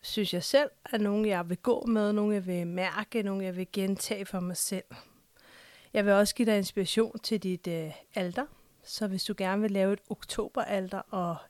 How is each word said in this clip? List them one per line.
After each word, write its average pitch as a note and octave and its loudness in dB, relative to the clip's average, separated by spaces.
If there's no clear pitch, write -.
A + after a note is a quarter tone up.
synes - -2
jeg F3 -2
selv C#4 4
er A#3+ 0
nogle, G#3 2
jeg F3 0
vil F3+ 0
gå - 0
med, G#3+ 4
nogle G#3 2
jeg F#3+ -2
vil F3 -2
mærke, F#3 -2
nogle G3 -2
jeg F3+ -4
vil F#3 -4
gentage G3 -2
for F#3+ -6
mig F3+ -4
selv. - -4
Jeg G#3 4
vil G3+ 8
også G3+ 6
give A#3+ 2
dig G#3+ 4
inspiration G#3 0
til A3 -2
dit, F#3 -4
øh, D#3+ -4
alter. F#3 -2
Så - -6
hvis F#3+ -2
du G#3 -4
gerne F#3+ 0
vil G#3+ 2
lave G3 4
et G3+ -4
oktoberalter G3 -4
og F3 -4